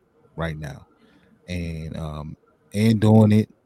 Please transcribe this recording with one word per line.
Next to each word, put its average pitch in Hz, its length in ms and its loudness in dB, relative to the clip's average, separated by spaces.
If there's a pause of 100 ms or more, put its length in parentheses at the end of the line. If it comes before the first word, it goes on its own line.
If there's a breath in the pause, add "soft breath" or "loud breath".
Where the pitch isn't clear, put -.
(360)
right 80 220 -10
now." 73 280 -16 (640 soft breath)
And, 82 480 -10
um, 76 400 -12 (360)
and 107 280 0
doing 107 320 6
it 107 160 2 (160)